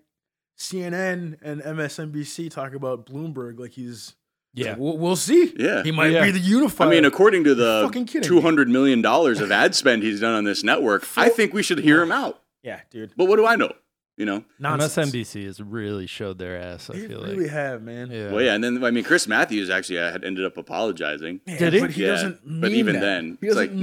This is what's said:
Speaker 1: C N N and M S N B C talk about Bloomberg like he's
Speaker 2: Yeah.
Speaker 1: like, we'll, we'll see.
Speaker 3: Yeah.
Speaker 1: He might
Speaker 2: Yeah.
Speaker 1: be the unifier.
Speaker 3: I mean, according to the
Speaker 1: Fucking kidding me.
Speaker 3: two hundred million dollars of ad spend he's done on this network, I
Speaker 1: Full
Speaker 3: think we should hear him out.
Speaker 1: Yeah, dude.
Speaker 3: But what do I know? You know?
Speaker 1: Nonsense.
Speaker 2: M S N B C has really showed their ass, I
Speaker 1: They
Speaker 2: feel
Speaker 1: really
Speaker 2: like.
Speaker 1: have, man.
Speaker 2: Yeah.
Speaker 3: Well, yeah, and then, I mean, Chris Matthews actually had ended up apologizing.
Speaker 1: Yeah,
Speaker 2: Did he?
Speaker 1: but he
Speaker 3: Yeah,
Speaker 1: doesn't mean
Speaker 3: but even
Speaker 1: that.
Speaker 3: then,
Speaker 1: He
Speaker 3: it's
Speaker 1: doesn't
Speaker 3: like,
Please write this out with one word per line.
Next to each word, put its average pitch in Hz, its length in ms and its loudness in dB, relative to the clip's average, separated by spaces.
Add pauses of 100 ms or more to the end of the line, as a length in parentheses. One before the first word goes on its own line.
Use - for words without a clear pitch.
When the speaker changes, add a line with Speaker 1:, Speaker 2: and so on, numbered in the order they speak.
(580)
Speaker 1:
C 185 260 -10
N 175 100 -8
N 180 480 -6
and 151 200 -10
M 156 200 -8
S 143 180 -8
N 156 120 -10
B 147 120 -8
C 165 240 -12
talk 135 260 -10
about 131 320 -8
Bloomberg 131 540 -12
like 123 140 -16
he's 120 420 -16 (380)
Speaker 2:
Yeah. 120 160 -6
Speaker 1:
like, 113 100 -8
we'll, 156 180 -4
we'll 170 200 0
see. 330 400 4
Speaker 3:
Yeah. - 260 0
Speaker 1:
He 156 80 -2
might 160 220 2
Speaker 2:
Yeah. 165 100 6
Speaker 1:
be 202 80 4
the 185 80 0
unifier. 196 480 2
Speaker 3:
I 165 40 6
mean, 165 120 6
according 190 400 6
to 147 120 6
the 113 280 4
Speaker 1:
Fucking 240 220 -2
kidding 294 160 -4
me. 180 60 -2
Speaker 3:
two 175 120 6
hundred 147 300 4
million 131 320 4
dollars 120 400 4
of 101 100 0
ad 131 240 4
spend 117 280 2
he's 104 180 -2
done 113 120 0
on 107 120 0
this 101 180 -2
network, 107 400 2 (140)
I 180 100 6
Speaker 1:
Full 233 80 4
Speaker 3:
think 220 180 2
we 208 80 -2
should 180 180 0
hear 151 220 6
him 170 120 0
out. - 280 -4 (220)
Speaker 1:
Yeah, 110 160 -12 (100)
dude. 110 280 -14
Speaker 3:
But 175 100 4
what 202 80 6
do 214 100 6
I 226 120 4
know? 120 160 0 (420)
You 104 100 -6
know? 104 200 -4 (140)
Speaker 1:
Nonsense. 147 380 -2
Speaker 2:
M 170 60 2
S 143 60 -2
N - 20 -8
B 123 140 -4
C 104 180 -12
has 98 180 -14
really 104 460 -8
showed 95 300 -10
their 90 200 -10
ass, 87 320 -14
I - 40 -14
Speaker 1:
They 208 160 -12
Speaker 2:
feel 107 140 -14
Speaker 1:
really 202 200 -8
Speaker 2:
like. 151 80 -6
Speaker 1:
have, 139 300 -8
man. 117 280 -14
Speaker 2:
Yeah. 110 220 -10
Speaker 3:
Well, 107 100 0
yeah, 123 120 4
and 107 100 0
then, 123 180 -2
I 123 100 2
mean, 117 120 0
Chris - 240 2
Matthews 107 420 0
actually 92 280 -4
had 85 260 -6
ended 95 220 -6
up 90 100 -6
apologizing. 82 880 -8
Speaker 1:
Yeah, 175 120 -12
Speaker 2:
Did 165 160 0
he? 202 80 6
Speaker 1:
but 170 100 -4
he 185 120 -6
Speaker 3:
Yeah, 190 80 0
Speaker 1:
doesn't 175 360 -4
mean 160 140 -8
Speaker 3:
but 190 100 0
even 214 220 2
Speaker 1:
that. - 80 -2
Speaker 3:
then, 87 400 -4
Speaker 1:
He 196 60 -6
Speaker 3:
it's 208 100 2
Speaker 1:
doesn't 196 160 -2
Speaker 3:
like, 190 100 -6